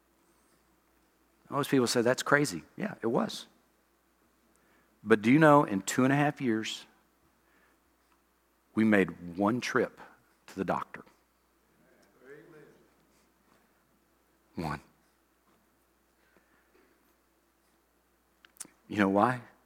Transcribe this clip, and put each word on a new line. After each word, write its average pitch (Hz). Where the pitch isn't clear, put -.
Most 135
people 127
say, 120
"That's 123
crazy." 143
Yeah, -
it 113
was. -
But 107
do 110
you 147
know, 147
in 98
two -
and 131
a 139
half 147
years, 110
we 110
made 87
one 107
trip -
to -
the 95
doctor. -
One. 76
You 95
know 98
why? 117